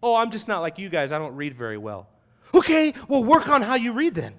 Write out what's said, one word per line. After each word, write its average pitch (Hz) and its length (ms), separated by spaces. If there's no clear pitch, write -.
"Oh, 233 140
I'm 226 160
just 214 160
not 196 140
like 160 180
you 196 100
guys. 147 220
I 151 60
don't 151 180
read 143 180
very 117 240
well." 104 300
Okay, 311 400
well, 269 140
work 294 260
on 277 120
how 226 140
you 247 160
read 269 240
then. 110 240